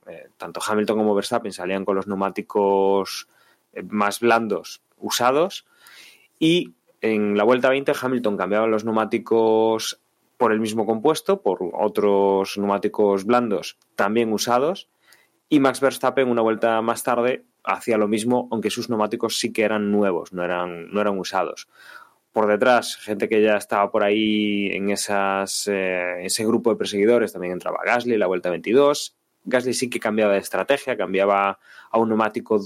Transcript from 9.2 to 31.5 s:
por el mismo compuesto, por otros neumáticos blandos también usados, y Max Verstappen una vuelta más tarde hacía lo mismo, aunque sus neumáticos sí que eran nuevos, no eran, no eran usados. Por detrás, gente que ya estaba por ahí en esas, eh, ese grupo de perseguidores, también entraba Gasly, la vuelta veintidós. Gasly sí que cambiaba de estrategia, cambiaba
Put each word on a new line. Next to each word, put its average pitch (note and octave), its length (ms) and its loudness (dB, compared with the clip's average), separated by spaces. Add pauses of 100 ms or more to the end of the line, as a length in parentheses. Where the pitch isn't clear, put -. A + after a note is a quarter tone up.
por A2+ 140 2
el G#2+ 80 2
mismo A2 260 -2
compuesto, D3 560 0
por - 180 0 (140)
otros G2 840 2
neumáticos G2+ 680 0
blandos A2+ 520 0 (180)
también A2 380 0
usados, B2 560 -2 (580)
y D3+ 120 4
Max C3 200 2
Verstappen C3 480 2
una A#2 140 2
vuelta A2 400 2
más A#2 220 -2
tarde B2 420 0 (180)
hacía G#2+ 340 -2
lo G#2+ 100 2
mismo, A#2+ 440 0
aunque G#2+ 180 -2
sus A#2 200 -6
neumáticos A2 500 -2
sí A2 140 -4
que A2 100 0
eran G#2 280 0
nuevos, G2 420 0
no F2 100 -6
eran, F2 480 -6
no G2+ 80 -2
eran G#2 180 0
usados. F2+ 520 -6 (640)
Por G#2+ 140 2
detrás, A#2 500 2
gente G#2 320 -4
que G#2+ 120 4
ya G#2+ 140 4
estaba G2+ 360 0
por G#2+ 120 2
ahí G#2 680 0
en G2 160 -4
esas, G2 760 -2
eh, F#2 580 -2
ese G#2+ 200 -4
grupo A2+ 260 2
de G#2 60 0
perseguidores, G#2 540 2
también F2+ 220 -6
entraba E2+ 320 -6
Gasly, A#2+ 320 0
la F#2+ 100 2
vuelta F2+ 220 -2
veintidós. C3+ 640 0 (300)
Gasly B2 280 0
sí B2 160 -4
que A#2 100 -6
cambiaba G#2+ 340 2
de G2 60 2
estrategia, A2+ 580 -2
cambiaba G2 600 2 (320)